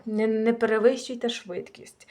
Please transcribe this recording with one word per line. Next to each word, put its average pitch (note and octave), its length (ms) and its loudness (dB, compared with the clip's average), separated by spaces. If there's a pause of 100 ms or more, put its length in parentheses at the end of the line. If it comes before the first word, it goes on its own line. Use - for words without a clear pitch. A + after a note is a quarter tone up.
не, G#3+ 220 0
не A3 260 2
перевищуйте A#3 760 0
швидкість, - 800 -12